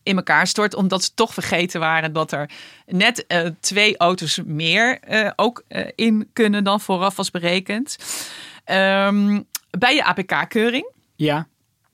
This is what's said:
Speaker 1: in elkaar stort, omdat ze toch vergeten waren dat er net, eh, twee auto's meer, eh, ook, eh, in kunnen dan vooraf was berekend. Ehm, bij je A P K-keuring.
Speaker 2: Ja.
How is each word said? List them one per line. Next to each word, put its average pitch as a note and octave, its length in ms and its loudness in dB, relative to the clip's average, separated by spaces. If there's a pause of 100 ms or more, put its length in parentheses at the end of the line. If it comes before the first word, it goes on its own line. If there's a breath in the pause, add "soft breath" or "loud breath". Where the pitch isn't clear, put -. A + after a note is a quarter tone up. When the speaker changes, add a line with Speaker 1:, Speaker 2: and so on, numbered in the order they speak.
Speaker 1:
in F#3+ 140 0
elkaar F3 300 2
stort, G#3 280 0
omdat F#3+ 300 0
ze - 100 -2
toch A3+ 200 0
vergeten F3 460 -2
waren D#3+ 320 0
dat D#3 200 -2
er D3 180 -6 (360 loud breath)
net, G#3+ 400 2
eh, E3+ 200 0 (140)
twee G#3 360 2
auto's F3 480 0
meer, E3 560 0
eh, G#3+ 360 -2
ook, A#3 320 -2
eh, - 260 -6
in A3 380 0
kunnen G#3 320 2
dan G3+ 160 0
vooraf F#3+ 360 -2
was F#3+ 140 -4
berekend. F#3+ 640 -4 (680 loud breath)
Ehm, G3 760 2 (380)
bij B3 160 4
je D4+ 120 2
A F3+ 60 2
P F#3 140 -4
K-keuring. A#3 640 -2 (240)
Speaker 2:
Ja. D3+ 320 -2 (480)